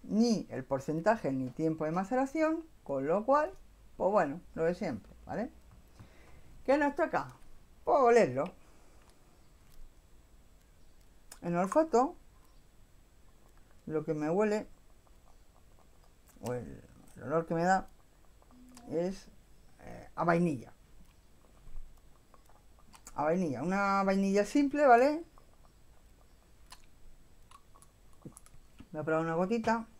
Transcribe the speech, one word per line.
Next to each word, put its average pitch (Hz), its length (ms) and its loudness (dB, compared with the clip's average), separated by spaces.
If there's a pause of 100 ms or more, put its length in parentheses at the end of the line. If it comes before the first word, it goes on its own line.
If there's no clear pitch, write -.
ni 220 460 2
el 127 160 -8
porcentaje 160 640 -2
ni 131 200 -4
tiempo 160 340 -2
de 156 60 -2
maceración, 269 720 -2 (180)
con 139 240 -4
lo 196 160 2
cual, 294 300 2 (420)
pues 180 160 0
bueno, 175 300 0 (140)
lo 160 100 -2
de 175 100 0
siempre, 143 380 -8 (120)
¿vale? - 240 -6 (1160)
¿Qué 269 120 4
nos 285 180 2
toca? 247 360 -2 (540)
Pues - 120 4
olerlo. 190 560 4 (3000)
En 175 140 -2
olfato, 262 600 2 (1700)
lo 156 180 -4
que 160 100 -4
me 151 160 -2
huele, 208 380 0 (1700)
o 120 120 -6
el, 85 300 -10 (320)
el - 80 -18
olor 160 220 -2
que 165 100 -4
me 165 80 0
da, 190 240 2 (1000)
es, 180 380 -4 (520)
eh, - 360 -18
a 160 100 -2
vainilla. 170 480 2 (2500)
A 143 80 -4
vainilla, 156 380 0
una 196 420 0
vainilla 196 420 2
simple, 294 400 2
¿vale? 277 380 6 (3750)
Voy 151 100 -10
a - 20 -6
probar 160 220 0
una 165 100 -2
gotita. 226 520 -2 (120)